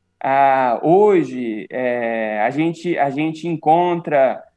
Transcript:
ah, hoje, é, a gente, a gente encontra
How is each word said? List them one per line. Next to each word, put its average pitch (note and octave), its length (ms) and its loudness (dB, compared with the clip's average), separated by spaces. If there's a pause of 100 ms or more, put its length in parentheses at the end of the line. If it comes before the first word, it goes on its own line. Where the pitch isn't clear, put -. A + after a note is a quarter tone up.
(220)
ah, C3+ 600 2
hoje, C#3 880 2
é, A2+ 720 -4
a A#2 80 0
gente, E3 480 -4
a C#3 100 0
gente D#3 400 -4
encontra D#3+ 920 0 (160)